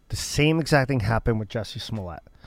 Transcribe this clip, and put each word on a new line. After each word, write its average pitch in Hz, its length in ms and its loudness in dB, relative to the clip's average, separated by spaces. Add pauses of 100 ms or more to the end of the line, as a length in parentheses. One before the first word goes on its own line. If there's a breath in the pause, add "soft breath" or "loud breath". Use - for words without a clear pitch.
The - 60 -6
same 156 440 2
exact 139 300 2
thing 131 120 2
happened 110 380 0
with 101 100 -6
Jussie 110 320 -8
Smollett. 95 400 -8 (260 loud breath)